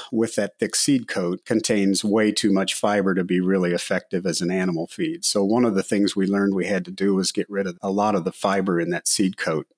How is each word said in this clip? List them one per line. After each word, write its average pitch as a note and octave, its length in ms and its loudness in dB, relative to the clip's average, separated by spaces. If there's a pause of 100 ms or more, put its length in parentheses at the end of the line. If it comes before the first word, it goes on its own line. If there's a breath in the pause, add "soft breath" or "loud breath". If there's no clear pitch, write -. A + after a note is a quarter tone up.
(120)
with A2+ 240 -2
that G2+ 240 -4
thick G#2+ 160 -2
seed C3 320 0
coat F2+ 380 -4
contains G2+ 580 2
way G#2+ 280 2
too G#2 200 0
much F#2+ 220 2
fiber G2+ 420 2
to F#2 80 0
be F2+ 160 0
really F#2 320 2
effective F2+ 540 -2
as F2 160 -2
an F2+ 100 0
animal F#2 360 -2
feed. E2+ 360 -6
So G2+ 200 0
one A#2 220 4
of G#2 100 0
the F#2+ 80 2
things G2+ 320 0
we F#2+ 120 0
learned G2 280 0
we F2 100 -2
had F#2+ 200 -2
to F#2 60 -12
do F#2+ 240 0
was F#2+ 160 0
get G2 180 -4
rid G2 180 -4
of F2 140 -8
a G2 100 -4
lot G#2 240 2
of F2 100 -2
the F2+ 60 -2
fiber F#2+ 480 0
in E2+ 100 -2
that - 180 -4
seed F#2+ 300 0
coat. D#2 300 -4 (100)